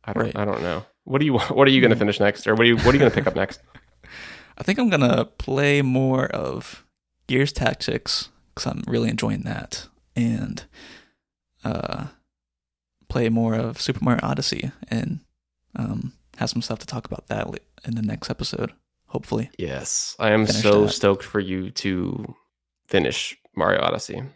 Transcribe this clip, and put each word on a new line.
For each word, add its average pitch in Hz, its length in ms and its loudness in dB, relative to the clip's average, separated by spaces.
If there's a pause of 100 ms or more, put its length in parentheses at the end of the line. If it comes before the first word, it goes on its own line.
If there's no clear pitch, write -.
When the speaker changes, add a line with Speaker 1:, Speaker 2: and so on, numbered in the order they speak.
Speaker 1:
I 107 80 -8
don't, 120 100 0
Speaker 2:
Right. 110 120 -4
Speaker 1:
I 104 100 -2
don't 98 160 -2
know. 85 240 -4 (240)
What 135 100 0
do 151 60 2
you 143 80 2
wa-, 117 140 2
what 139 200 6
are 135 40 6
you 131 100 6
gonna 113 140 6
Speaker 2:
Hmm. 117 40 -6
Speaker 1:
finish 104 200 2
next? 104 280 2
Or 107 60 4
what 113 80 2
are 117 40 6
you, 117 120 6
what 117 120 4
are 131 40 8
you 143 60 6
gonna 131 120 8
pick - 160 0
up - 80 0
next? 98 240 -4 (500)
Speaker 2:
<laughs> - 480 -20
I - 60 -12
think 196 160 0
I'm 247 100 4
gonna 127 360 4
play 143 560 0
more 131 460 2
of - 580 -6 (420)
Gears 135 240 2
Tactics, - 760 -2 (260)
'cause - 120 -6
I'm - 200 -6
really 117 220 0
enjoying 110 320 -2
that. - 460 -8 (280)
And, 117 480 -2 (1000)
uh, - 420 -6 (1000)
play 120 220 0
more 113 260 2
of 117 260 -4
Super - 220 -4
Mario 123 200 2
Odyssey - 480 -4 (160)
and, 151 320 -4 (560)
um, 120 380 -6 (240)
have 117 120 -4
some 120 120 -4
stuff - 180 -6
to - 60 -18
talk 120 200 -10
about - 220 -12
that 104 220 -6
li-, - 100 -10 (260)
in 117 100 -4
the 113 60 -4
next 107 280 -4
episode, - 440 -6 (340)
hopefully. 113 500 -4
Speaker 1:
Yes, - 640 -6
I 110 120 2
am 107 140 4
Speaker 2:
Finish 107 160 0
Speaker 1:
so 104 240 6
Speaker 2:
that. 107 60 0
Speaker 1:
stoked 98 320 2
for - 160 -2
you 92 320 -4
to 92 640 -4 (520)
finish - 480 0 (200)
Mario - 260 4
Odyssey. - 400 -4 (140)